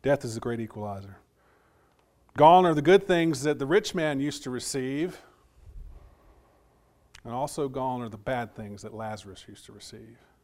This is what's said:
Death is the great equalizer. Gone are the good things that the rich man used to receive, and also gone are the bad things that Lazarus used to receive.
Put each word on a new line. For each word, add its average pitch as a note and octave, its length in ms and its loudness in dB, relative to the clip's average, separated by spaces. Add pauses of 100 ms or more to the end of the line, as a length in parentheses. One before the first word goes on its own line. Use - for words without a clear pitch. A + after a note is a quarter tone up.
Death C3+ 240 0
is A2+ 80 -8
the A2+ 60 -6
great A#2 200 -6
equalizer. G2+ 560 -12 (1200)
Gone F3 300 10
are E3 80 4
the D3+ 80 0
good F#3+ 240 6
things E3 380 0
that D3 140 0
the C3+ 80 -4
rich G3 280 0
man D3+ 260 -2
used C#3+ 220 -4
to - 80 -8
receive, C3+ 720 -6 (2000)
and A#2 80 -10
also C#3+ 340 -4
gone C3 360 -4
are A#2 80 -10
the G#2+ 80 -14
bad A#2+ 360 -6
things G#2 280 -14
that G#2+ 100 -14
Lazarus G#2+ 560 -12
used G#2 160 -20
to - 80 -20
receive. A2 460 -20 (260)